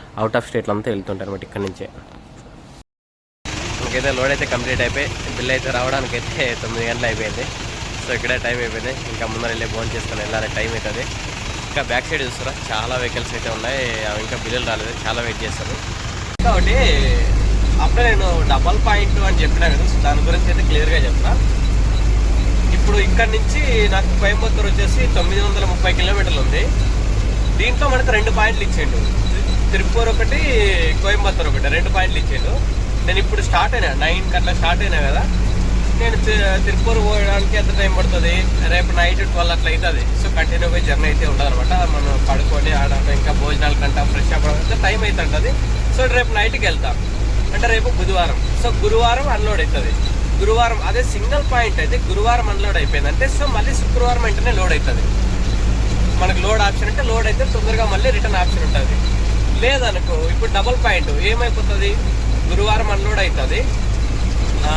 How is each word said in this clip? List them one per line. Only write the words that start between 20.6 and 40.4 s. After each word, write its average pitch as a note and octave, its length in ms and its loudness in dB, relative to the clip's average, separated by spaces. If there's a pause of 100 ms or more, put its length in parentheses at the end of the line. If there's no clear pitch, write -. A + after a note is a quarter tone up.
క్లియర్గా D#3 280 2
చెప్తా. - 340 2 (1400)
ఇప్పుడు E3 220 4
ఇక్కడ E3 300 2
నుంచి - 600 2
నాకు F#3+ 300 2
కోయంబత్తూర్ G#3 460 2
వచ్చేసి - 500 2
తొమ్మిది F3+ 260 2
వందల F#3+ 240 0
ముప్పై F#3 280 0
కిలోమీటర్లు F#3 520 0
ఉంది. D3+ 180 2 (1000)
దీంట్లో A#3+ 240 0
మనకు B3 240 2
రెండు G#3+ 200 2
పాయింట్లు G#3+ 380 0
ఇచ్చిండు, D#3 300 0 (720)
తిరుపూర్ - 380 2
ఒకటి, B3 320 0 (600)
కోయంబత్తూర్ F#3+ 440 0
ఒకటి, C#3+ 200 0
రెండు E3+ 220 0
పాయింట్లు F#3 340 0
ఇచ్చిండు. - 300 0 (540)
నేను F#3 120 0
ఇప్పుడు G3+ 220 0
స్టార్ట్ F#3 340 0
అయినా, D#3+ 180 0
నైన్కి E3 440 0
అట్లా F3 160 0
స్టార్ట్ F3 280 0
అయినా F3 160 0 (120)
కదా, C3 140 2 (760)
నేను A3+ 260 2
తి-, G3 400 2
తిరుపూర్ A3+ 320 2
పోవడానికి G3+ 600 2
ఎంత G3+ 220 2
టైమ్ G3 180 2
పడుతుంది? F3 360 2 (400)
రేపు F3+ 180 2
నైట్ F3+ 260 2
ట్వెల్వ్ E3+ 380 0
అట్లా D3+ 160 0
అవుతుంది. D#3+ 320 0 (160)
So, - 160 0
కంటిన్యూగా - 440 0